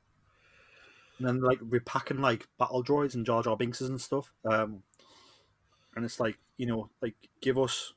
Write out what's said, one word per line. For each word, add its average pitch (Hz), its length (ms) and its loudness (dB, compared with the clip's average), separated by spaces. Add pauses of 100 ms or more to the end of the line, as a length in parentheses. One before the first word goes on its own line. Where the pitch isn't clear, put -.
(1200)
And 127 80 -4
then, 127 140 0
like, 127 200 2
repacking, 120 600 -2
like, 123 260 2 (120)
battle 127 260 0
droids 143 300 2
and 117 120 -2
Jar 117 160 4
Jar 110 140 2
Binkses 123 320 -2
and 131 120 -6
stuff. - 320 -4 (120)
Um, 110 400 0 (1120)
and 117 100 -4
it's - 160 -8
like, 113 180 0 (180)
you 123 100 -4
know, 113 240 -2 (120)
like, 117 120 -4 (260)
give 131 180 2
us, - 380 -2